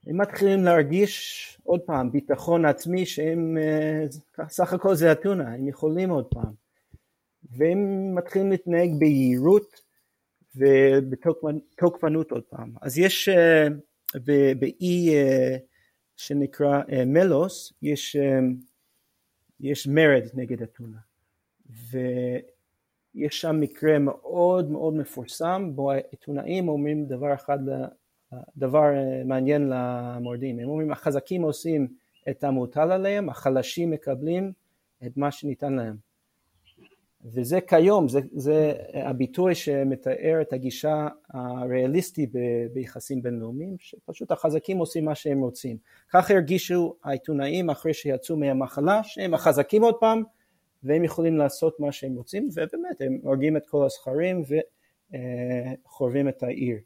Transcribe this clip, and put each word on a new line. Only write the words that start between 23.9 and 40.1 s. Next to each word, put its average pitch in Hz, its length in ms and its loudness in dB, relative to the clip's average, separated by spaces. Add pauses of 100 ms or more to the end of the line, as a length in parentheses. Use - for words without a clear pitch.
מאוד 175 720 0
מאוד 156 240 -2
מפורסם, 160 800 -6
בו 139 180 -2
האתונאים 147 760 -4
אומרים 147 380 -2
דבר 139 280 -2
אחד 139 340 -4
ל-, 135 160 -6 (720)
דבר, 143 380 4
אה, 131 300 -2
מעניין 135 480 2
למורדים. 123 840 -6
הם 120 100 -8
אומרים, 151 240 -4
"החזקים 151 500 -4
עושים 151 460 -2 (420)
את 135 140 -8
המוטל 139 480 0
עליהם, 196 360 -2
החלשים 135 640 -2
מקבלים 156 600 -4 (540)
את 123 100 -10
מה 143 160 -2
שניתן 139 400 -6
להם." 113 240 -4 (1300)
וזה 123 360 -2
כיום, 175 480 6
זה, 135 120 0 (120)
זה 151 400 2 (220)
הביטוי 139 600 -2
שמתאר 139 880 -2